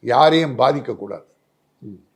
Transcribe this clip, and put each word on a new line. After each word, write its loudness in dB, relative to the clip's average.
யாரையும் 2
பாதிக்கக்கூடாது. -4
ம். -20